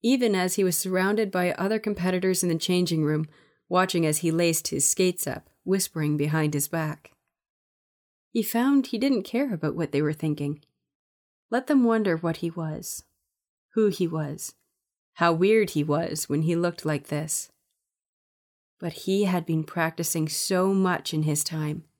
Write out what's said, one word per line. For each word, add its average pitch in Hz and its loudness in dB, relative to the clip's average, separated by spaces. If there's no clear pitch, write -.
Even 240 4
as 180 0
he 202 2
was 180 2
surrounded 190 0
by 180 0
other 214 -2
competitors 185 0
in 180 2
the 165 0
changing 175 0
room, 151 0
watching 180 2
as 151 0
he 165 0
laced 165 2
his 139 0
skates 185 0
up, - -8
whispering 160 0
behind 151 0
his 143 -2
back. 156 -6
He 226 0
found 262 2
he 233 -4
didn't 247 0
care 254 -2
about 156 -4
what 160 -4
they 143 2
were 151 0
thinking. 151 -4
Let 254 -2
them 277 4
wonder 220 4
what 165 -2
he 170 -4
was, - -8
who 220 4
he 185 0
was, 156 -6
how 170 4
weird 202 4
he 151 0
was 151 -2
when 151 0
he 170 2
looked 170 -2
like 147 -2
this. 151 -6
But 165 -6
he 196 0
had 180 0
been 160 0
practicing 165 -2
so 190 0
much 185 0
in 156 0
his 151 0
time. 156 -6